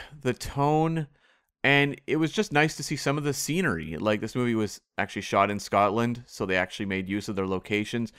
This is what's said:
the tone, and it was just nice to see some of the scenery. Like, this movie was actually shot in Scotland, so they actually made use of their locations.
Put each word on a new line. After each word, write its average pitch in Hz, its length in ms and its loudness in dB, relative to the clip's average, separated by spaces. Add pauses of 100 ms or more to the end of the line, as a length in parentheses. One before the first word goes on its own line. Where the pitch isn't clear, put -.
(200)
the 127 140 0
tone, 156 760 0 (560)
and 143 420 4
it 139 120 0
was 156 160 0
just - 180 -2
nice 147 240 4
to 147 80 -10
see 147 140 -4
some 143 200 0
of 147 60 -4
the 143 100 -2
scenery. 110 640 -2
Like, 107 220 2
this 113 160 -6
movie 120 200 0
was 107 260 -2 (160)
actually 98 240 -4
shot 101 280 4
in 104 100 -4
Scotland, 113 680 0
so - 180 -6
they 92 120 0
actually 92 300 -2
made 95 200 -4
use 101 220 -4
of 101 80 -4
their 95 100 -2
locations. 104 720 -2